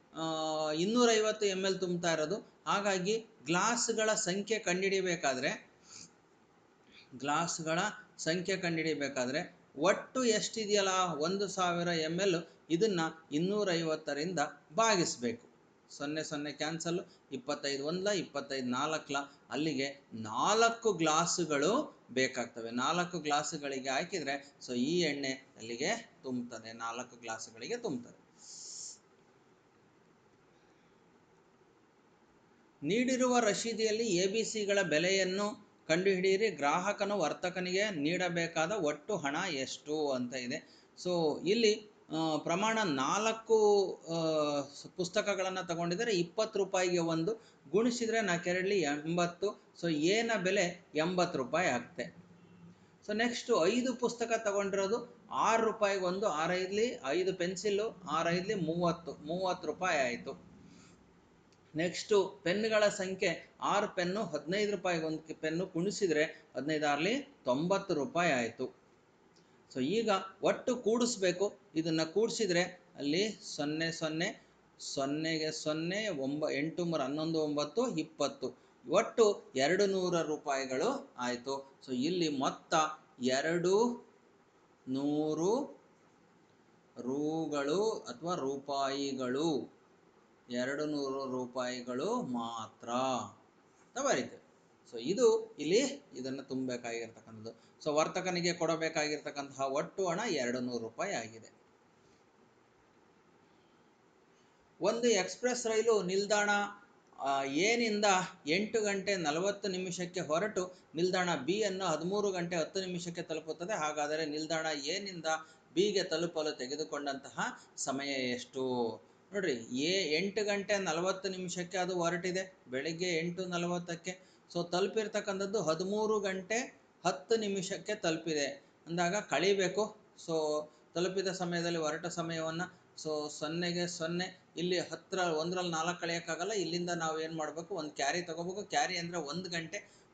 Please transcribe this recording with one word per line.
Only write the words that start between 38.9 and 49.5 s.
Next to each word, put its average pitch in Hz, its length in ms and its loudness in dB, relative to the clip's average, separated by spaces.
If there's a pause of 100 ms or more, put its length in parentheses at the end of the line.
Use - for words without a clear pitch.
ಹಣ 139 200 -2 (140)
ಎಷ್ಟು 143 600 -2
ಅಂತ 123 240 -2
ಇದೆ. 127 440 -6 (260)
So 165 440 2
ಇಲ್ಲಿ, 214 400 4 (220)
ಆ, 156 260 0
ಪ್ರಮಾಣ 185 480 2
ನಾಲ್ಕು, 202 720 2 (380)
ಆ, 165 260 -4 (540)
ಸ್-, - 220 -14
ಪುಸ್ತಕಗಳನ್ನ 190 640 0
ತಗೊಂಡಿದ್ರೆ 175 520 -2
ಇಪ್ಪತ್ತು 196 460 0
ರೂಪಾಯಿಗೆ 185 400 2
ಒಂದು, 165 360 0 (360)
ಗುಣಿಸಿದ್ರೆ 226 500 2
ನಾಲ್ಕೆರಡ್ಲಿ 185 600 2
ಎಂಬತ್ತು. 170 840 0 (180)